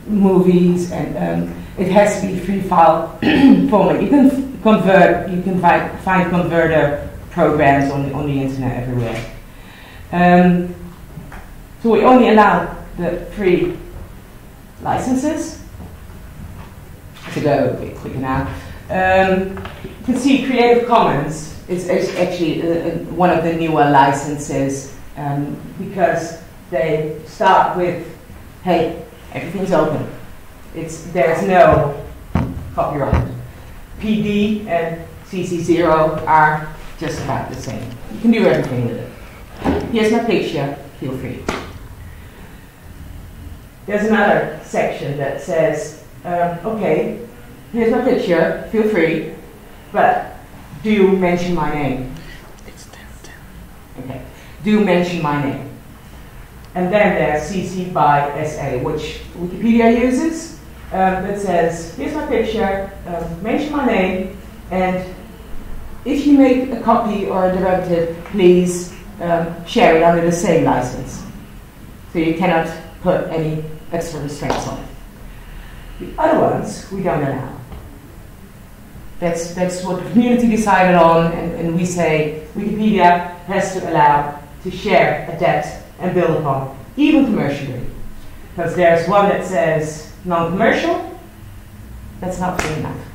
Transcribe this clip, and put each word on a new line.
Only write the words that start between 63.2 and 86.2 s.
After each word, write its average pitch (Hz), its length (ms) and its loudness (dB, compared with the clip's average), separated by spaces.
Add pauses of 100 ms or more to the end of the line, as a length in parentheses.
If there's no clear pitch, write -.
mention 294 280 -2
my 277 140 -2
name, 190 520 0 (340)
and 185 320 -2 (1000)
if 285 240 0
you 277 100 8
make 254 340 4
a 226 100 -6
copy 220 460 2
or 185 220 2
a 185 80 0
derivative, 170 580 0 (100)
please, 180 680 4 (280)
um, 170 260 0 (180)
share 170 320 6
it 165 60 4
under 170 180 6
the 175 100 2
same 165 340 2
license." - 580 -2 (880)
So 175 80 -2
you 160 160 2
cannot 165 320 2 (340)
put 180 280 0
any 156 340 -2 (300)
extra 156 260 -6
restraints 143 480 -6
on - 100 -8
it. - 80 -12 (1120)
The - 220 -8
other - 200 4
ones - 500 -2
we 190 100 -6
don't 151 220 0
allow. 131 320 -4 (1700)
That's, 170 320 -4
that's 180 320 -2
what 180 180 -4
the 143 60 -8
community 233 400 4
decided 185 460 4
on, 165 360 6
and, 160 220 -4
and 165 220 -2
we 180 100 0
say 156 580 0 (100)
Wikipedia 190 800 2 (140)
has 190 280 -2
to 175 160 -4
allow 151 500 4 (240)
to 185 80 -6
share, - 600 2
adapt, 156 520 -2 (160)
and 180 140 -2
build 175 180 2